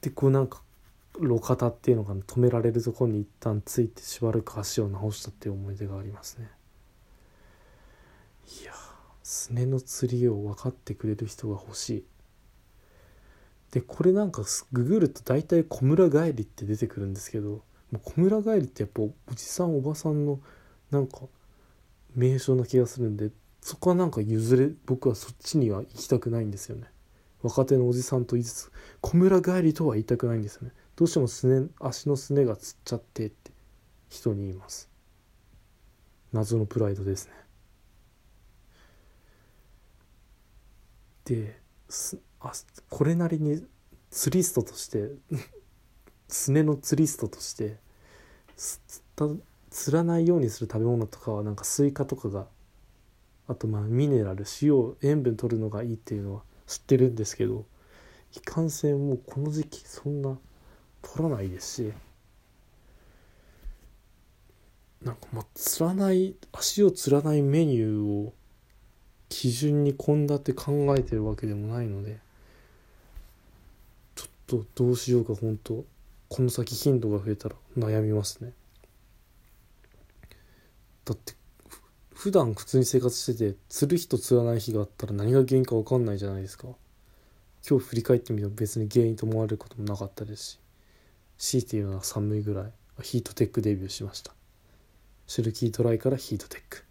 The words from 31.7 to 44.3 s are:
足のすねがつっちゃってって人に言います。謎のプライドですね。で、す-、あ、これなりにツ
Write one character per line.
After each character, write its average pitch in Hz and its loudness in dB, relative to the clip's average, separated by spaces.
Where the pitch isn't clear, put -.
足 135 -6
の 143 2
す 139 -4
ね 139 6
が 110 0
つ - -16
っ - -20
ち - -6
ゃ 120 -4
っ - -4
て - -8
っ 107 -6
て - -20
人 - -2
に 101 -4
言 98 -6
い - -8
ま 95 -14
す。 - -16
謎 113 2
の 107 2
プ 107 -4
ラ 107 2
イ 98 0
ド 98 -6
で 95 0
す - -12
ね。 - -20
で、 110 -4
す-、 - -8
あ、 - -12
こ - 2
れ 160 2
な 170 0
り 165 -2
に 151 -2
ツ - -2